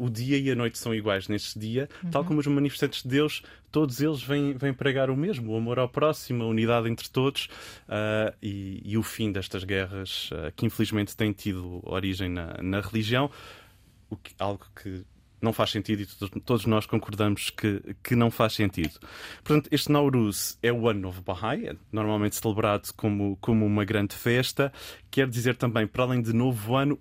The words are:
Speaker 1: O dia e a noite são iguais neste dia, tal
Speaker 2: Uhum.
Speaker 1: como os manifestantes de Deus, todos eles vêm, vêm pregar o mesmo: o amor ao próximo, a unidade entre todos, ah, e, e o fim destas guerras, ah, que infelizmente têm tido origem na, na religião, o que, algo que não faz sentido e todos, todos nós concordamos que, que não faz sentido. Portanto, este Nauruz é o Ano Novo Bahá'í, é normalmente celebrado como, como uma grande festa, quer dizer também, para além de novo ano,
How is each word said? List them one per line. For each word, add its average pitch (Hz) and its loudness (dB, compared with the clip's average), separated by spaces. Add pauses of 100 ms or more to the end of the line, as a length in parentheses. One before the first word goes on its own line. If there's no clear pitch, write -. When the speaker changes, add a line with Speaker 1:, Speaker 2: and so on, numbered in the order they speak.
Speaker 1:
O 123 0
dia 127 0
e 135 0
a 127 2
noite 117 -2
são 117 -2
iguais 104 0
neste 107 -4
dia, 117 -2 (200)
tal 147 2
Speaker 2:
Uhum. - -2
Speaker 1:
como 151 4
os 143 0
manifestantes 143 0
de 127 -6
Deus, 147 2 (280)
todos 139 2
eles 147 0
vêm, 143 0
vêm 135 0
pregar 135 2
o 131 2
mesmo: 139 -2
o 110 0
amor 117 0
ao 127 2
próximo, 139 0
a 113 0
unidade 113 4
entre 113 -4
todos, 131 0 (380)
ah, 107 0
e, 98 -8
e 104 -2
o 110 2
fim 110 -2
destas 95 -4
guerras, 95 -4
ah, 78 -6
que - -2
infelizmente 107 0
têm 107 0
tido 90 -6
origem 95 -2
na, 87 -6
na 95 0
religião, 113 0 (800)
o - -8
que, - -18
algo 98 -4 (160)
que 92 -10 (360)
não 113 2
faz 107 2
sentido 104 -2
e - -6
todos, - -10
todos 117 2
nós 107 2
concordamos 104 0
que, 101 -2 (200)
que - 0
não 117 6
faz 113 2
sentido. 92 0 (460)
Portanto, 151 4
este 147 2
Nauruz 131 2
é 117 6
o 117 2
Ano 104 2
Novo 92 -6
Bahá'í, 110 -4
é 78 -8 (160)
normalmente 107 0
celebrado 104 0
como, 101 0
como 110 4
uma 104 4
grande 101 0
festa, 127 0 (400)
quer 135 4
dizer 120 0
também, 113 2
para 123 0
além 123 2
de 113 -2
novo 117 2
ano, 139 2